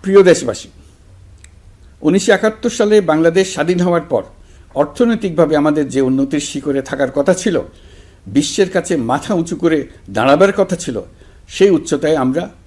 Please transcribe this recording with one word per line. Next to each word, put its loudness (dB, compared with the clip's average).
প্রিয় 6
দেশবাসী, 2
উনিশশো 2
একাত্তর 0
সালে 2
বাংলাদেশ 2
স্বাধীন -2
হওয়ার 0
পর -2
অর্থনৈতিকভাবে 0
আমাদের 0
যে -2
উন্নতির 0
শিখরে -6
থাকার -4
কথা 0
ছিল, -2
বিশ্বের 0
কাছে -4
মাথা -2
উঁচু -2
করে 0
দাঁড়াবার 2
কথা -2
ছিল, -8
সেই 2
উচ্চতায় 0
আমরা -2